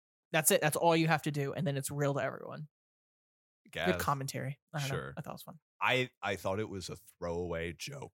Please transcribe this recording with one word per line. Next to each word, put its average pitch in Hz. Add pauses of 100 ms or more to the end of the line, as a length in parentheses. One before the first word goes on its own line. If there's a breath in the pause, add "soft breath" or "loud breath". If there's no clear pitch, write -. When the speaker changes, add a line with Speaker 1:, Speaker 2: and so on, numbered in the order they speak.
(320)
Speaker 1:
"That's 160
it. 190
That's 151
all 170
you 160
have 160
to 156
do," 143
and -
then 139
it's 135
real 143
to 135
everyone. 139 (1040)
Good -
Speaker 2:
Guess. 90
Speaker 1:
commentary. 135 (160)
I 156
don't 139
know. 139
Speaker 2:
Sure. -
Speaker 1:
I -
thought -
it -
was -
fun. - (220)
Speaker 2:
I, 127 (120)
I 101
thought 98
it 107
was 95
a 82 (240)
throwaway 85
joke. 139